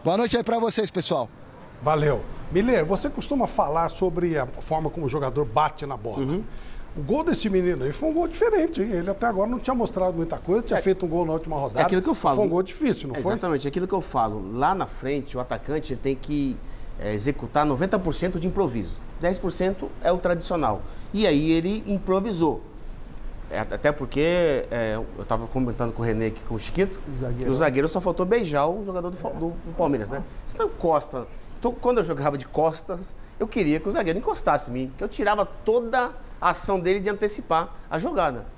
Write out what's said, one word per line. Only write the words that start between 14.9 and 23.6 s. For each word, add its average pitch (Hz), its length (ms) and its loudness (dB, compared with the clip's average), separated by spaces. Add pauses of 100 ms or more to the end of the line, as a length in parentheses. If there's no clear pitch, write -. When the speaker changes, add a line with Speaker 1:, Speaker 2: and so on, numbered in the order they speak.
Speaker 3:
o - 20 -2
atacante 135 540 -4
ele 110 80 -6
tem 135 140 0
que, 143 420 -2 (420)
é, 104 140 -2
executar 143 520 0
noventa 156 320 2
por 170 160 0
cento 180 260 -2
de 170 80 -2
improviso. 120 520 -2 (220)
Dez 185 180 2
por 180 120 -2
cento 190 380 -2 (140)
é 170 80 4
o 180 60 4
tradicional. 170 640 0 (320)
E 208 120 4
aí 156 260 6
ele 185 360 2
improvisou. 190 760 2 (880)
É, 85 100 -2
até 110 320 0